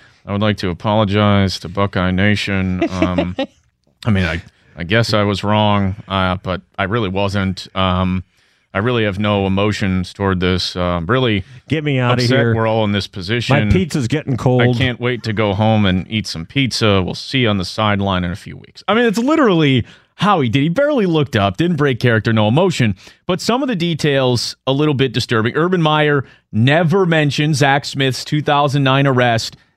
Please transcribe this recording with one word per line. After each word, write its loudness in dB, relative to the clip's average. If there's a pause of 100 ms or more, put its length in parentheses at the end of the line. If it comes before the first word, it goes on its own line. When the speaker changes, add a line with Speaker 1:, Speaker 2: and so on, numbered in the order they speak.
(240)
Speaker 1:
"I -8
would -2
like 0
to -4
apologize 2
to -12
Buckeye -2
Nation. 0
Um, -4 (340)
Speaker 2:
<laughs> -20
Speaker 1:
I 2
mean, 2
I, -4 (340)
I -10
guess 0
I 2
was -2
wrong, 2 (140)
uh, -2
but -6 (160)
I -4
really -2
wasn't. -2
Um, 0 (480)
I -4
really 0
have -2
no 0
emotions -2
toward -2
this. 0
Uh, -4
I'm -2
really 0 (240)
Speaker 2:
Get -2
me -2
outta 0
Speaker 1:
upset 2
Speaker 2:
here. 2
Speaker 1:
we're 0
all 0
in 0
this -2
position. -2
Speaker 2:
My 2
pizza's 0
getting -2
cold. 2
Speaker 1:
I 2
can't -2
wait -4
to -4
go 0
home 2
and -2
eat -4
some -10
pizza. 0
We'll -4
see -4
you 2
on 0
the -4
sideline -2
in -4
a -8
few -16
weeks." -20
I 0
mean, 2
it's 0
literally 2 (300)
how 2
he 0
did. 0
He 0
barely 0
looked 0
up, 0
didn't 0
break 0
character, 2
no 2
emotion. 2 (300)
But -2
some 0
of -2
the -2
details, 0 (100)
a 2
little 2
bit 2
disturbing. -2
Urban 0
Meyer 2 (260)
never 2
mentioned 0
Zach 2
Smith's -4
two -2
thousand 0
nine 2
arrest 0 (200)